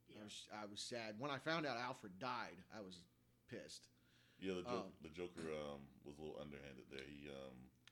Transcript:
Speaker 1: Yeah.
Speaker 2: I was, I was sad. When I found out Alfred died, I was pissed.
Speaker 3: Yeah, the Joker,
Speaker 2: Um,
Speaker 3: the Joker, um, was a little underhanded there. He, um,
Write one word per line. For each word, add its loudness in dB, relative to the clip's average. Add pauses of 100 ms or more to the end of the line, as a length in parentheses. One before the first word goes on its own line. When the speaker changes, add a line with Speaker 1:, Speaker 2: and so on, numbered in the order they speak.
Speaker 1:
Yeah. -10
Speaker 2:
I -6
was, -6 (140)
I 0
was -4
sad. 0
When 4
I 4
found 6
out 6
Alfred 0
died, 0 (140)
I -2
was -8 (480)
pissed. -6 (500)
Speaker 3:
Yeah, 6
the 6
Joker, 4
Speaker 2:
Um, 2 (100)
Speaker 3:
the -4
Joker, -2 (140)
um, 0 (240)
was -6
a -6
little -2
underhanded -6
there. -2
He, -6
um, -6 (220)